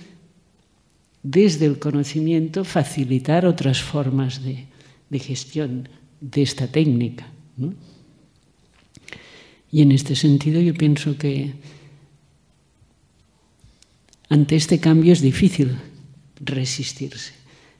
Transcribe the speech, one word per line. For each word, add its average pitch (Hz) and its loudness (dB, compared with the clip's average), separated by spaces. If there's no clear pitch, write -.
desde 160 2
el 139 -2
conocimiento, 156 -2
facilitar 147 -2
otras 139 0
formas 135 -4
de, 131 -10
de 143 -4
gestión 127 -8
de 143 -2
esta 131 -4
técnica, 120 -2
¿no? 147 -8
Y 151 4
en 143 8
este 135 2
sentido 151 2
yo 175 2
pienso 147 0
que 139 -4
ante 151 4
este 156 2
cambio 160 6
es 170 4
difícil 135 2
resistirse, 131 -8